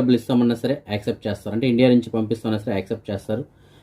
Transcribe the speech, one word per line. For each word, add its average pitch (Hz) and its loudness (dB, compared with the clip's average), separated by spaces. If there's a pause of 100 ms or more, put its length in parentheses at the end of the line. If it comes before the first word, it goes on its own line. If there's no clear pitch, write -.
డబ్బులు 123 4
ఇస్తామన్నా 120 2
సరే 131 -2 (200)
యాక్సెప్ట్ 110 -6
చేస్తారు. 101 -6
అంటే 131 -2
ఇండియా 127 6
నుంచి 117 0
పంపిస్తామన్నా 110 -4
సరే 113 -4
యాక్సెప్ట్ - -10
చేస్తారు. 110 -6 (380)